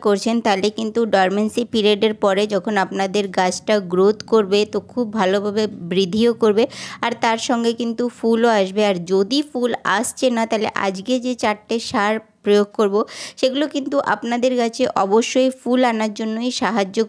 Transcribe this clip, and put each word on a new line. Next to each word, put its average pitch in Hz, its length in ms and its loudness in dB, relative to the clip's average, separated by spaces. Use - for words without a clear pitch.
করছেন, 208 300 2
তাহলে 196 220 2
কিন্তু 220 220 -4
ডরমেন্সি 202 480 2
পিরিয়ডের 214 400 2
পরে 202 240 2
যখন 208 260 -2
আপনাদের 196 400 -2
গাছটা 185 380 0
গ্রোথ 196 260 4
করবে, 208 280 4
তো 214 40 -4
খুব 247 140 -4
ভালোভাবে 202 440 0
বৃদ্ধিও 196 420 2
করবে 214 220 4
আর 233 60 0
তার 226 240 0
সঙ্গে 233 260 0
কিন্তু 233 300 -4
ফুলও 226 320 2
আসবে। 190 300 0
আর 190 80 0
যদি 196 280 2
ফুল 240 200 -2
আসছে - 380 -2
না, 226 140 0
তাহলে - 200 -2
আজকে 190 280 -4
যে 254 100 -2
চারটে 220 420 -4
সার 208 240 0
প্রয়োগ 208 240 4
করব, 202 160 2
সেগুলো 262 340 0
কিন্তু 277 240 -2
আপনাদের 240 460 -2
গাছে 233 240 -2
অবশ্যই 226 460 2
ফুল 254 200 2
আনার 220 280 -2
জন্যই 226 320 -4
সাহায্য 196 360 0